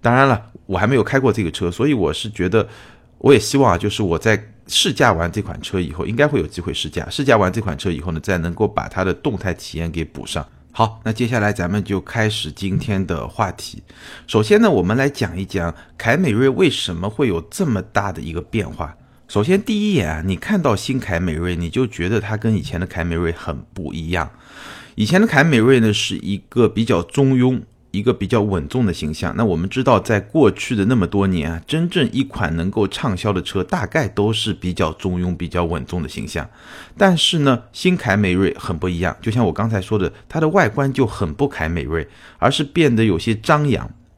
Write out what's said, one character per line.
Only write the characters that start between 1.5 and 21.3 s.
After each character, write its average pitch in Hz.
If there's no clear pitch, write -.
车， 87
所 123
以 151
我 82
是 -
觉 92
得， 104
我 139
也 113
希 -
望 123
啊， 85
就 104
是 104
我 85
在 107
试 -
驾 120
完 85
这 104
款 -
车 -
以 87
后， 85
应 110
该 139
会 143
有 76
机 -
会 85
试 -
驾。 -
试 139
驾 127
完 95
这 113
款 95
车 92
以 65
后 85
呢， 80
再 92
能 85
够 107
把 -
它 92
的 90
动 113
态 90
体 -
验 82
给 82
补 -
上。 -
好， 110
那 113
接 120
下 117
来 104
咱 87
们 101
就 98
开 107
始 80
今 95
天 98
的 80
话 98
题。 -
首 110
先 202
呢， 214
我 107
们 95
来 135
讲 92
一 98
讲 85
凯 117
美 165
瑞 120
为 139
什 -
么 92
会 135
有 82
这 190
么 110
大 101
的 80
一 82
个 82
变 107
化。 80
首 104
先 185
第 214
一 185
眼 90
啊， 78
你 95
看 110
到 127
新 131
凯 92
美 87